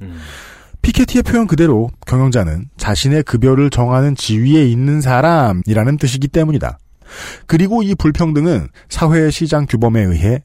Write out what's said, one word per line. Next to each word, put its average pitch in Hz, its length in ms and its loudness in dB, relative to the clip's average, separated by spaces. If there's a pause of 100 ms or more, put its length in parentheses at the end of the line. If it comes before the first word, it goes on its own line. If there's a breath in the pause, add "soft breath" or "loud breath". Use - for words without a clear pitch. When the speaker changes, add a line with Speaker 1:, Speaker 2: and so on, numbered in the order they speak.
Speaker 1:
음. 85 160 -16 (640 loud breath)
Speaker 2:
피케티의 247 400 2
표현 233 240 0
그대로 139 440 2 (160)
경영자는 120 720 0
자신의 139 480 0
급여를 131 460 2
정하는 131 440 0
지위에 131 520 2
있는 135 340 0
사람이라는 127 960 2
뜻이기 135 320 -2
때문이다. 151 500 -2 (680 loud breath)
그리고 196 360 0
이 196 120 -2
불평등은 151 720 0 (200 soft breath)
사회의 156 440 0
시장 151 340 -2
규범에 113 360 0
의해 95 420 0